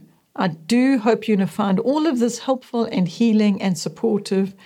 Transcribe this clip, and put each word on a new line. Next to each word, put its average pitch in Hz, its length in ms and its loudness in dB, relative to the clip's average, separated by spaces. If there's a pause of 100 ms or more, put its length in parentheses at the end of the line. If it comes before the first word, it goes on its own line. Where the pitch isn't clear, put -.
(360)
I 190 140 -2
do 247 500 0
hope 214 280 0
you're 214 100 2
gonna 190 100 2
find 196 320 0
all 302 260 0
of 269 140 0
this 233 180 0
helpful 247 480 -4
and 185 220 -2
healing 214 560 2
and 190 120 0
supportive. 196 800 -2 (120)